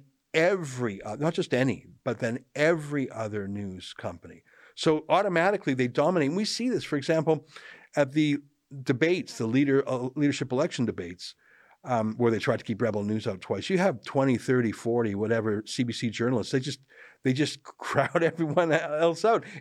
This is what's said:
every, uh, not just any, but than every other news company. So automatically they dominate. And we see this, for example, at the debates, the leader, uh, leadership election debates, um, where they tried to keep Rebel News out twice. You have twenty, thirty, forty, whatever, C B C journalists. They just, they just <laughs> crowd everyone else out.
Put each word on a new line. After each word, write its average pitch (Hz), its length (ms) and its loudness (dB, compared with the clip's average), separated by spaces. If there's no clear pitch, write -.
every, 139 680 0
uh, 107 160 -8
not 156 160 0
just 180 200 -2
any, 127 340 0
but 117 140 -4
than 120 260 -4
every 147 560 0
other 107 380 -6
news 98 420 -8
company. - 520 -12
So 156 340 2
automatically 180 640 2
they 127 160 0
dominate. 151 400 2
And 170 80 -2
we 214 80 -2
see 233 240 -4
this, 185 160 -2
for - 100 -4
example, 156 500 0
at 139 160 2
the 151 240 2
debates, 156 540 0
the 117 80 -2
leader, 135 400 4
uh, 127 300 -2
leadership 143 380 0
election 131 320 0
debates, 92 500 -8
um, 110 340 0
where 120 140 4
they 107 80 2
tried 113 200 0
to - 60 -14
keep 107 160 -4
Rebel 107 220 0
News 107 240 -2
out 95 140 -6
twice. 107 280 -4
You 190 80 2
have 175 260 0
twenty, 135 340 2
thirty, 123 340 2
forty, 117 440 -2
whatever, 107 500 0
C - 180 -4
B 117 100 -4
C 117 160 -4
journalists. 117 420 -2
They 135 80 2
just, 135 200 -8
they 131 100 2
just 139 300 -2
<laughs> - 0 -
crowd - 600 0
everyone 165 480 2
else 160 540 2
out. 214 180 4